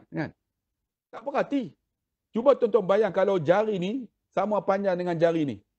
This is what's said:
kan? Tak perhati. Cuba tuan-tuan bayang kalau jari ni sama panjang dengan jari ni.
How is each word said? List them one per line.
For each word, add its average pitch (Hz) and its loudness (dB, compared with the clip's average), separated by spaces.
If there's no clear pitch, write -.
kan? 160 -6
Tak - -16
perhati. 269 -4
Cuba 247 4
tuan-tuan 220 0
bayang 196 2
kalau 190 0
jari 190 2
ni 220 -6
sama 196 -2
panjang 196 0
dengan 175 -2
jari 165 2
ni. 131 -4